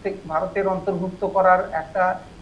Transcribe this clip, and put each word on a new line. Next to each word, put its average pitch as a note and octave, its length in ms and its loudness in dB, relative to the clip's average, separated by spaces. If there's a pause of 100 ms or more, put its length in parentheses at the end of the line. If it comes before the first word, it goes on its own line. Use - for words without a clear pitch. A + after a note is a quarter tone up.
থেকে, G3 140 -4 (100)
ভারতের F#3 400 0
অন্তর্ভুক্ত F#3 600 -2
করার F#3 440 4
একটা F#3 480 0 (220)